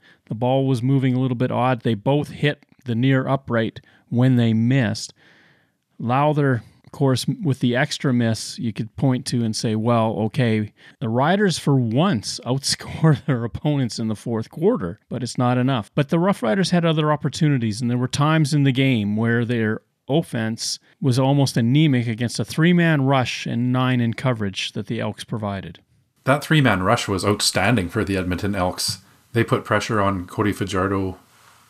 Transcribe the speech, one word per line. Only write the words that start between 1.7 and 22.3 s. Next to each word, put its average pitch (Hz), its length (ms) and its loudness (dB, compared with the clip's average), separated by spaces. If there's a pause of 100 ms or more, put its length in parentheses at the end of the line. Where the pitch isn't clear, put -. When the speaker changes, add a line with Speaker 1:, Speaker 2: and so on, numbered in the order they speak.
Speaker 1:
They 117 140 0
both 139 340 0
hit - 340 -4 (220)
the 120 100 -4
near 131 320 2
upright 120 540 -2 (280)
when 123 280 4
they 117 160 4
missed. 117 600 0 (840)
Lowther, 139 640 2 (220)
of - 60 -20
course, 131 360 0
with 160 320 -2
the 120 160 2
extra 139 380 0
miss, 117 440 0
you 113 140 -4
could 107 240 -8
point 131 320 0
to 120 160 -2
and 110 100 -2
say, 110 220 -2
"Well, 113 440 2
okay, 110 520 0 (280)
the 113 100 -4
Riders 160 500 2
for 143 160 2
once 127 640 0
<laughs> - 40 -14
outscore - 800 0
their 123 180 -2
opponents 131 560 -2
in 113 80 -4
the 110 80 -2
fourth 113 340 -4
quarter," 156 500 -2 (100)
but 127 120 -6
it's 120 160 -8
not 123 200 2
enough. 127 360 0
But 143 140 0
the 170 120 0
Rough 190 220 0
Riders 202 300 0
had 175 140 2
other 151 260 2
opportunities, 135 720 0
and 120 100 -2
there 123 60 0
were 123 100 0
times 151 460 2
in 143 100 4
the 139 80 4
game 117 460 2
where 117 260 2
their 113 380 -2 (260)
offense 117 720 -4 (220)
was 127 180 2
almost 139 380 2
anemic 127 500 2
against 117 320 -4